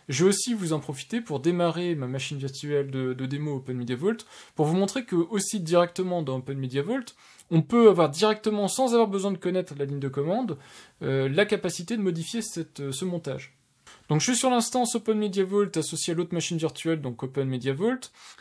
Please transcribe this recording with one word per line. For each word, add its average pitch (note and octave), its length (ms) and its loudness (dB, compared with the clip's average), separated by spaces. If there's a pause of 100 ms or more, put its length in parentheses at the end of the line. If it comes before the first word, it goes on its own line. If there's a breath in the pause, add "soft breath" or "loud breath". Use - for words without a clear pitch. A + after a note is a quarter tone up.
(100)
je C#3 140 2
vais F#3+ 40 8
aussi G3+ 240 2
vous F3+ 220 -2
en D3 60 -2
profiter D#3 420 -6
pour D3 180 -6
démarrer F3 540 0
ma C#3 120 -4
machine C3 300 -6
virtuelle C#3 540 -2
de, C3 240 -2
de C3 120 -4
démo C#3+ 300 -4
Open C3 220 -6
Media B2 180 -4
Vault, G#3 220 -2 (380 loud breath)
pour D3+ 100 2
vous D#3+ 100 2
montrer G3+ 300 0
que F#3 100 -4
aussi F#3+ 440 0
directement F3 600 2
dans C3+ 160 -2
Open C3+ 220 -6
Media C3+ 240 -2
Vault, A#3+ 320 -4 (380 loud breath)
on D#3+ 100 6
peut A3+ 260 8
avoir E3+ 220 8
directement, G#3+ 580 2
sans B3 240 0
avoir A#3 160 4
besoin G3 240 -2
de F#3 40 -2
connaître F3+ 400 -2
la C#3 80 -4
ligne C#3+ 140 -4
de C#3 100 -4
commande, D#3+ 480 -2 (460 loud breath)
euh, C3+ 260 0
la E3 160 2
capacité F#3+ 520 -2
de G#3+ 60 -2
modifier F3+ 400 -2
cette, - 360 -10
euh, C#3 140 -6
ce C3+ 120 -6
montage. E3 520 -6 (520 loud breath)
Donc D3+ 120 4
je - 60 0
suis B3 100 2
sur B3+ 140 2
l'instance A#3+ 440 2
Open A3 240 0
Media G3 260 0
Vault G3+ 320 0
associée D#3+ 360 -2
à D#3+ 40 -2
l'autre E3+ 160 -2
machine E3+ 260 -2
virtuelle, D#3+ 420 -2
donc B2+ 240 -6
Open C3+ 240 -2
Media C3 240 -2
Vault, A3 260 0 (420 loud breath)